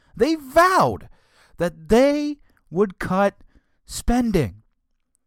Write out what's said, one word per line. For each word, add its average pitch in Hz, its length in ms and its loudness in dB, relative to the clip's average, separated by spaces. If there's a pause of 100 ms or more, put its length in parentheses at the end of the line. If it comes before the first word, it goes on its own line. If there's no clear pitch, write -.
(160)
they 294 200 0
vowed 294 720 0 (480)
that 160 320 -6
they 285 480 2 (320)
would 190 300 -2
cut 190 400 -2 (480)
spending. 208 720 -2 (640)